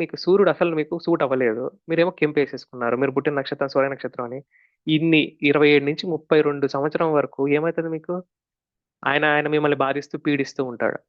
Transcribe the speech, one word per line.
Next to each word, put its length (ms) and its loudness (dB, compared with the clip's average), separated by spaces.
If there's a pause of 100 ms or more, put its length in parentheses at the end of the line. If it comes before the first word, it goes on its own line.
మీకు 220 -6
సూర్యుడు 300 4
అసలు 260 0
మీకు 160 -4 (100)
సూట్ 180 0
అవ్వలేదు, 400 0 (260)
మీరేమో 300 2
కెంపు 200 0
వేసేసుకున్నారు, 640 -4
మీరు 140 0
పుట్టిన 240 -2
నక్షత్రం 340 -4
సూర్య 200 2
నక్షత్రం 340 -10
అని, 120 -10 (480)
ఇన్ని 340 4 (280)
ఇరవై 260 4
ఏడు 140 2
నుంచి 240 -6
ముప్పై 340 0
రెండు 280 -2
సంవత్సరం 420 -2
వరకు 240 -2 (160)
ఏమవుతుంది 380 -2
మీకు? 200 -8 (880)
ఆయన, 220 0 (100)
ఆయన 200 2
మిమ్మల్ని 300 2
బాధిస్తూ 400 -6
పీడిస్తూ 460 -2
ఉంటాడు. 380 -4